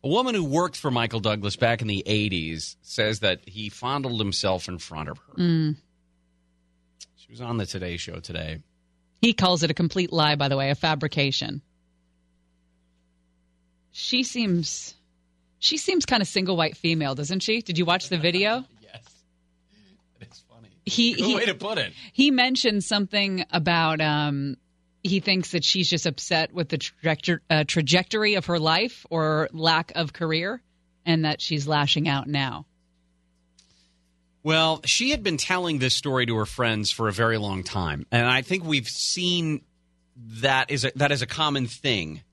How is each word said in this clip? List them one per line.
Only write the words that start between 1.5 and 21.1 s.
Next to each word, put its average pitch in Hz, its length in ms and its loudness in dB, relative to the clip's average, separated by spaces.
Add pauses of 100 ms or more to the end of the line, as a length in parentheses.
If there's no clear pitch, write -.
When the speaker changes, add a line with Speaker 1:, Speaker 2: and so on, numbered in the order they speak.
Speaker 1:
back 117 260 2
in 113 60 -2
the 98 180 -2
eighties 92 760 -2
says 110 380 -2
that 92 280 0
he 107 200 -10
fondled 127 500 -4
himself 95 480 0
in 90 100 -8
front 78 320 -10
of - 100 -12
her. - 220 -20
Speaker 2:
Mm. 160 340 2 (1400)
Speaker 1:
She - 160 -20
was 110 80 -18
on 117 160 -4
the 104 100 0
Today 90 300 -6
Show 85 240 -10
today. 80 400 -8 (600)
Speaker 2:
He 233 100 6
calls 180 320 2
it 160 80 0
a - 20 -2
complete 175 380 0
lie, 151 240 2
by 143 140 0
the 139 80 0
way, 135 120 0
a 143 60 2
fabrication. 143 840 -2 (2250)
She 254 320 -2
seems, 190 720 -2 (640)
she - 180 0
seems 349 280 0
kinda 220 200 2
single 190 320 0
white 160 180 0
female, 156 400 0
doesn't 147 260 -4
she? 220 200 0
Did 165 160 -4
you 175 80 4
watch 175 240 2
the 180 80 0
video? 196 520 0
Speaker 1:
<laughs> - 120 -20
Yes. - 220 -20 (1160)
It's - 300 -20
funny. 113 180 -20 (180)
Speaker 2:
He, 233 280 2